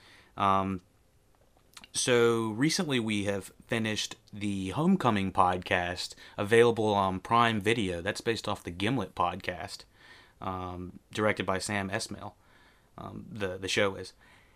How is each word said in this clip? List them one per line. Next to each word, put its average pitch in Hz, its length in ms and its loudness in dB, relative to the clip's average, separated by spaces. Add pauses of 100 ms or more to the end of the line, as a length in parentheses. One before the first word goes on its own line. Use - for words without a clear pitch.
(380)
Um, 95 440 2 (1120)
so 117 560 4
recently 139 520 0
we 104 240 0
have 101 260 -2 (160)
finished 110 480 -2 (160)
the 98 380 -4
Homecoming 117 640 2
podcast 90 800 0 (240)
available 110 560 6
on 95 260 2
Prime 117 400 2
Video. 95 420 0
That's 101 200 -4
based 113 260 -4
off 104 160 -4
the 90 80 -8
Gimlet 101 420 -2
podcast, 90 640 -4 (600)
um, 90 600 -8 (140)
directed 107 320 0
by 95 120 -2
Sam 98 320 -4
Esmail, 98 420 -8 (640)
um, 104 320 -14
the, 98 280 -6
the 95 100 -8
show 98 280 2
is. 92 180 -14 (420)